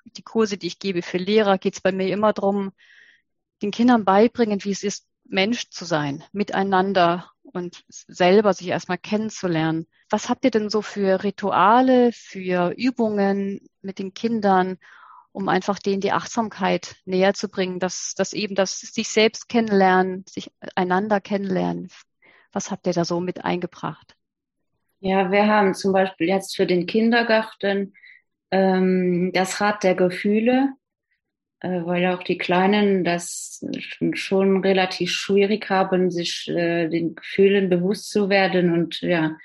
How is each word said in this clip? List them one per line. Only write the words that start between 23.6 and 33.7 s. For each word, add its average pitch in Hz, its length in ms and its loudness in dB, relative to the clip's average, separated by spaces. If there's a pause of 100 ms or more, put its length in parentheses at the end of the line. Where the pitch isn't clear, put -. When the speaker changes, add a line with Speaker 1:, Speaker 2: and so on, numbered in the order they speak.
Speaker 2:
Ja, 190 320 0
wir 202 160 4
haben 208 260 4
zum 190 200 -2
Beispiel 190 340 0
jetzt 190 280 -2
für 190 100 0
den 175 220 2
Kindergarten, 220 1080 0 (560)
ähm, 185 840 2
das 185 280 -2
Rad 208 220 0
der 185 100 4
Gefühle, 220 800 0 (840)
äh, 180 260 -4
weil 180 220 0
auch 180 140 -2
die 175 160 -2
Kleinen 196 640 2
das - 640 -6 (140)